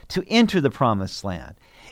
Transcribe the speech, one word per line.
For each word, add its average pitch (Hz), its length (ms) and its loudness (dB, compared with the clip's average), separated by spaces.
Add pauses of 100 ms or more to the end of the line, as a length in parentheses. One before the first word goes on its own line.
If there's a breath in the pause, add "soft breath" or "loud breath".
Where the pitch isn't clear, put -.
to 185 180 -4
enter 214 340 4
the 139 80 4
promised 104 540 -2
land. 90 320 -8 (360 soft breath)